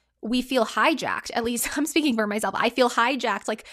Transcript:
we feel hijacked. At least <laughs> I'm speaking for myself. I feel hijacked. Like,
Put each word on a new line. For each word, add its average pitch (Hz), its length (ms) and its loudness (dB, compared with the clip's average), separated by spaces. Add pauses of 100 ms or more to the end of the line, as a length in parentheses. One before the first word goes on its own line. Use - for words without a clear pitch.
(200)
we 247 220 0
feel 254 240 2
hijacked. 240 640 0
At 233 120 -2
least 233 280 -2
<laughs> - 60 -4
I'm 302 80 0
speaking 302 280 2
for 220 120 0
myself. 208 320 -2
I 226 100 2
feel 240 220 4
hijacked. 233 580 0
Like, 220 240 -6